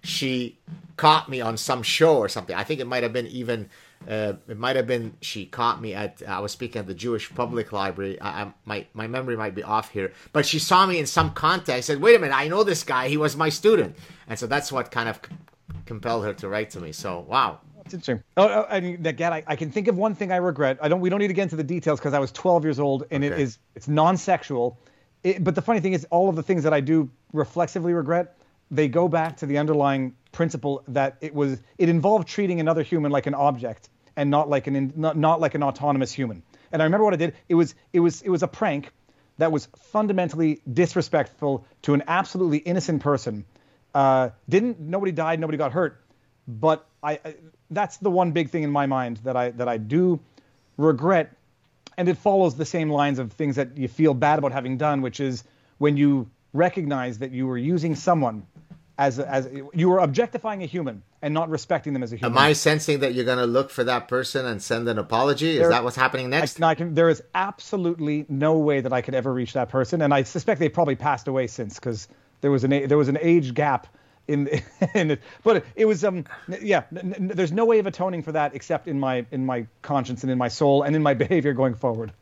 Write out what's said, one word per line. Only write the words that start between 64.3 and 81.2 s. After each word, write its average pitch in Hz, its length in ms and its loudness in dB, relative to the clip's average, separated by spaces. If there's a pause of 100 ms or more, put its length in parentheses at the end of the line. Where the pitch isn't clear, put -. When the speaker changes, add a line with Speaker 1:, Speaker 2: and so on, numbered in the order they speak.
Speaker 1:
and 107 160 -6
send 117 260 -2
an 110 120 0
apology? 139 520 2
Is 156 80 2
Speaker 2:
There, 170 100 6
Speaker 1:
that 123 140 4
what's 123 120 -4
happening 131 340 -2
next? 156 320 0
Speaker 2:
I, 165 80 4
I 156 60 2
can, 170 180 -6
there 165 160 6
is - 140 0 (100)
absolutely 170 920 -4
no 151 300 2
way 147 240 2
that 123 120 -2
I 123 80 0
could 123 140 -6
ever 127 180 0
reach 123 200 -4
that 123 160 -2
person, 131 320 0
and 143 120 4
I 135 100 4
suspect 165 360 -2
they 151 100 2
probably 147 260 2
passed 131 320 -2
away 131 200 -2
since, 107 320 -10
'cause 113 280 -8 (340)
there 143 100 2
was 131 120 4
an 135 100 2
a-, 139 120 0
there 143 120 4
was 143 100 4
an 139 120 0
age 160 360 2
gap 143 320 0 (400)
in, 143 200 0
<laughs> 151 140 -2 (320)
in 170 180 2
it. 135 100 -2 (220)
But 208 220 4 (100)
it 220 100 4
was, 196 180 2
um, 185 220 -2 (220)
n-, 185 140 -10
yeah, 196 220 2 (120)
n-, 185 220 -6
n-, 190 160 -4
there's 175 180 0
no 220 140 2
way 226 140 6
of 196 80 0
atoning 180 340 -4
for 160 120 -10
that 147 200 0
except 143 340 -4
in 143 120 -2
my, 131 320 -2
in 131 120 -4
my 123 220 -4 (160)
conscience 131 400 -2
and 131 100 -2
in 123 60 0
my 123 120 0
soul 139 340 4
and 147 120 0
in 156 60 2
my 147 120 4
<laughs> 113 120 2